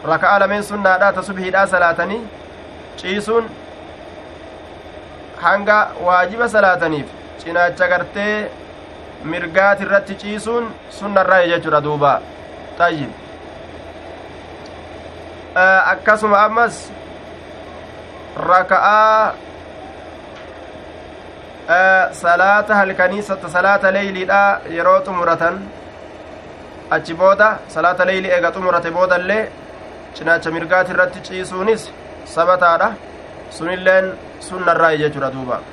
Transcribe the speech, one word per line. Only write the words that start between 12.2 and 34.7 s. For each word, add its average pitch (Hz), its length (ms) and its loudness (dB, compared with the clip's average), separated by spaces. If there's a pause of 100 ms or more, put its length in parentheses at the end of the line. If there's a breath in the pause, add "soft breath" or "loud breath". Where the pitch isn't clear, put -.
Tayyib. 165 320 0 (2500)
Eh, 185 360 6
akkasuma 208 520 4
ammas 220 360 2 (1600)
Raka'aa, 208 960 4 (2250)
eh, 185 440 4
salaata 196 600 4
halkanii, 190 480 2
sat-, 190 260 -6
salaata 196 420 4
leyliidha 196 720 2 (100)
yeroo 175 300 4
xumuratan, 170 600 0 (1300)
achi 160 240 -4
booda 196 440 4 (100)
salaata 175 360 2
leylii 190 260 0
eega 175 220 2
xumurate 175 380 0
boodallee 180 600 0 (640)
cinaacha 165 360 0
mirgaati 180 420 0
irratti 180 280 0
ciisuunis 185 680 -4 (340)
sabataadha. 175 680 2 (580)
Sunilleen 185 600 0 (280)
sunnarraayi 165 580 2